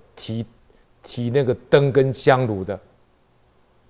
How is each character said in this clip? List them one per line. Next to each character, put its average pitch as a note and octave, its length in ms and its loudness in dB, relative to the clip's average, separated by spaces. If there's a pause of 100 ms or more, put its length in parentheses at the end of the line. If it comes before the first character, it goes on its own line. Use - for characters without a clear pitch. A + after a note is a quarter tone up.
(140)
提， A2+ 300 -8 (580)
提 A#2+ 280 -8
那 C#3 120 2
个 A#2+ 120 0 (160)
灯 C3+ 200 4
跟 C3+ 220 2
香 C3 340 2
炉 G2+ 160 -4
的， F#2+ 160 -8 (1120)